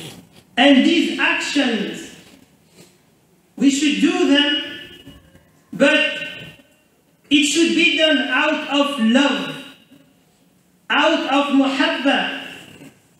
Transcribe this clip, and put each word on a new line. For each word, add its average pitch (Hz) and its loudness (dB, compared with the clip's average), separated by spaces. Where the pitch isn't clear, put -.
and 277 6
these - 2
actions, 233 -4
we 277 2
should - 0
do 349 2
them, 294 2
but 294 0
it 294 2
should 294 0
be 311 2
done 311 2
out 262 -2
of 277 -2
love, 220 0
out 302 2
of 277 0
muhabba, 269 0